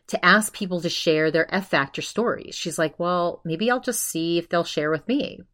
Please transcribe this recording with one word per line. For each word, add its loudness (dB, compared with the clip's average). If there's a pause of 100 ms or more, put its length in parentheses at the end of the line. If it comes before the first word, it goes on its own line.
to -2
ask 6
people -4
to -2
share 2
their 2
F -2
Factor 0
stories. -4
She's -4
like, -2
"Well, 0
maybe 0
I'll 2
just -4
see -2
if -4
they'll 0
share -4
with -2
me." -2 (160)